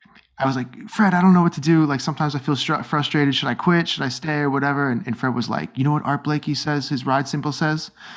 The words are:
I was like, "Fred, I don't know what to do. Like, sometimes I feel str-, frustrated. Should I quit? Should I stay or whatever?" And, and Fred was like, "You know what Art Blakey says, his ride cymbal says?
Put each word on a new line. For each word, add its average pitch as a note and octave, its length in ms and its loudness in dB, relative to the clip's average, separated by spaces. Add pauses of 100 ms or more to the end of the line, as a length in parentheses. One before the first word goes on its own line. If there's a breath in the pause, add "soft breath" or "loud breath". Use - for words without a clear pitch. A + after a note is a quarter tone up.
(400 soft breath)
I C3+ 60 0
was C3 100 0
like, - 340 -10
"Fred, G3 240 2
I F3 60 4
don't F#3 120 8
know F3+ 100 6
what E3+ 100 2
to - 80 -8
do. D#3+ 260 4
Like, C#3 140 -2
sometimes D3 340 -4
I C#3 60 -4
feel C#3+ 160 0
str-, D3+ 260 -2
frustrated. C#3+ 520 0
Should C3+ 140 -2
I B2 60 0
quit? E3+ 320 2
Should - 160 -4
I C#3 60 -2
stay D3+ 300 -4
or D3 120 0
whatever?" C#3 400 0
And, A2+ 160 -4
and A#2 100 -4
Fred B2+ 180 -2
was A#2+ 140 -2
like, D#2+ 300 -6
"You C3+ 60 2
know D3 80 2
what D3+ 120 0
Art C#3+ 200 -2
Blakey D3 300 -2
says, C#3+ 340 -2
his C3 180 -4
ride C3+ 220 0
cymbal D3 240 -4
says? D#3 380 -2 (260 loud breath)